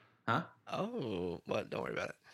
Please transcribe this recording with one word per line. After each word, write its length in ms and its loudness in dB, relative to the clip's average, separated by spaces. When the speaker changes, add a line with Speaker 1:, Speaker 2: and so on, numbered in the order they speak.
Speaker 1:
Huh? 160 6
Speaker 2:
Oh, 760 0
what? 240 0
Don't 140 -2
worry 100 -2
about 160 0
it. 60 -12